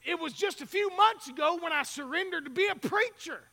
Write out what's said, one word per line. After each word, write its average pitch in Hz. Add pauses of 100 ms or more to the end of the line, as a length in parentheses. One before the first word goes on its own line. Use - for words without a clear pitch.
it 330
was 294
just 392
a 269
few 392
months 427
ago 302
when 339
I 294
surrendered 320
to 285
be 381
a 392
preacher. 403 (120)